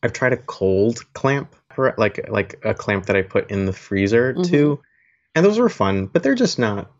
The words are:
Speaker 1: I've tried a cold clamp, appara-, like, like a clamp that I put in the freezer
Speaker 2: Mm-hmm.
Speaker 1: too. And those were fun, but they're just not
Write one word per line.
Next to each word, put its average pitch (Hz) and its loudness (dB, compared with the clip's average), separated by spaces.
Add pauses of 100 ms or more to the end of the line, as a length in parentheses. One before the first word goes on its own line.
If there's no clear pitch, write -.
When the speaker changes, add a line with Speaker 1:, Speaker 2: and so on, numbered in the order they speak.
Speaker 1:
I've 113 -2
tried 127 0
a 117 -2
cold 98 0 (140)
clamp, 139 -2 (160)
appara-, 131 0
like, 107 -2
like 101 -4
a 104 0
clamp 101 -4
that 101 0
I 95 2
put - -2
in 98 -2
the 95 -2
freezer 107 0
Speaker 2:
Mm-hmm. 175 -2
Speaker 1:
too. 147 2 (520)
And 165 4
those 208 4
were 233 4
fun, 98 0
but 175 0
they're 269 2
just 247 0
not 104 -2